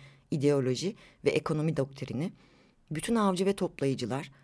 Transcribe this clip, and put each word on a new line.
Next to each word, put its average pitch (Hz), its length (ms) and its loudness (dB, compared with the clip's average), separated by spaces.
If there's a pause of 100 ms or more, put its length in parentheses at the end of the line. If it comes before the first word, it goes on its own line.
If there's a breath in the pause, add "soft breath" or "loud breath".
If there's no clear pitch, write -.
(300 loud breath)
ideoloji 139 680 2 (280 loud breath)
ve - 60 4
ekonomi 156 460 0
doktrini, 135 560 -4 (580 soft breath)
bütün 160 240 -2
avcı 196 320 2
ve 196 100 4
toplayıcılar, 135 760 -2 (120)